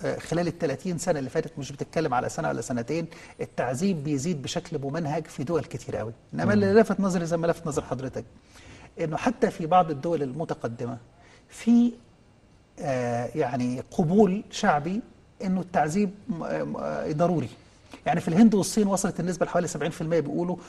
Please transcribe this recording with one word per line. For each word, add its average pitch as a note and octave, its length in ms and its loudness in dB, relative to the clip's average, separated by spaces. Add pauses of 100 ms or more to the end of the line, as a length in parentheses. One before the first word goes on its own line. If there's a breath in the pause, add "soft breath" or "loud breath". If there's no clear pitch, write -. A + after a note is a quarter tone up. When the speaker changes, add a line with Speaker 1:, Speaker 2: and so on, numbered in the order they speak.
Speaker 1:
آه، C3 140 -2
خلال E3+ 280 -2
التلاتين D#3+ 500 -4
سنة D3+ 220 0
اللي C3 100 -6
فاتت، D#3 300 -4
مش C#3 120 -10
بتتكلم D#3 420 -2
على - 160 0
سنة D#3 180 -4
ولا C#3 140 -2
سنتين، C3+ 460 -4 (340 loud breath)
التعذيب D3 640 -2
بيزيد D3 380 -2
بشكل E3 380 -6
ممنهج D3+ 480 -4
في - 160 -8
دول D#3+ 200 0
كتير - 320 -10
قوي. G#2+ 180 -6 (200)
إنما D#3+ 120 -2
Speaker 2:
مم. G3 60 4
Speaker 1:
اللي G3+ 220 4
لفت G#3 260 6
نظري F#3 260 0
زي E3 120 0
ما E3+ 100 4
لفت E3 200 4
نظر C#3+ 140 -2
حضرتك B2 440 -6 (760 loud breath)
إنه E3 180 -2
حتى A#3 340 0
في F3 140 -6
بعض E3+ 260 6
الدول D3+ 320 -2
المتقدمة B2+ 760 -6 (520 soft breath)
في A#3+ 420 4 (880)
آه، B2 560 -2
يعني B2 560 -2
قبول G3 600 4
شعبي F3+ 500 0 (440)
إنه F#3 160 0
التعذيب F3 500 0 (180)
م-، D#3+ 140 -6
آه، D3+ 200 -4
م-، D3 140 -6
آه، D3+ 340 -4
ضروري. D#3 380 2 (560 loud breath)
يعني D#3 160 0
في - 60 -6
الهند G3+ 280 8
والصين G3+ 320 2
وصلت F#3+ 320 0
النسبة F3 260 -2
لحوالي F3 220 0
سبعين D#3 240 -4
في - 100 -10
المية E3 180 0
بيقولوا E3 360 -2 (140 loud breath)